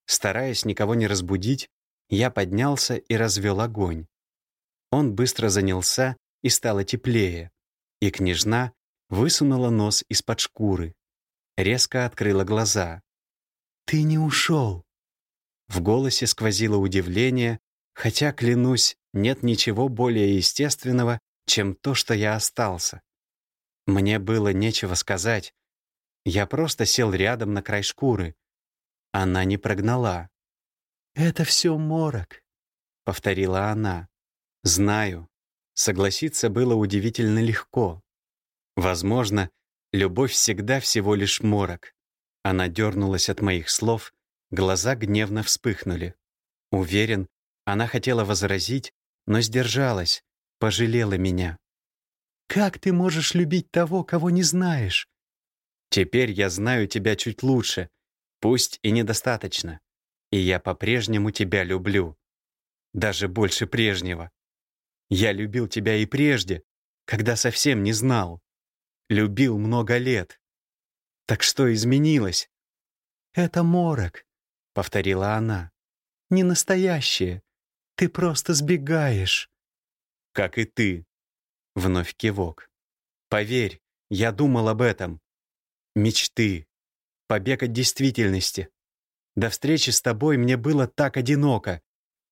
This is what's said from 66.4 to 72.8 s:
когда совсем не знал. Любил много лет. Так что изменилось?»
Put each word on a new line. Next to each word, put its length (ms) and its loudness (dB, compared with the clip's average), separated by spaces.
когда 300 0
совсем 480 0
не 100 0
знал. 480 0
Любил 480 2
много 400 0
лет. 420 -2
Так 180 0
что 300 2
изменилось?» 760 2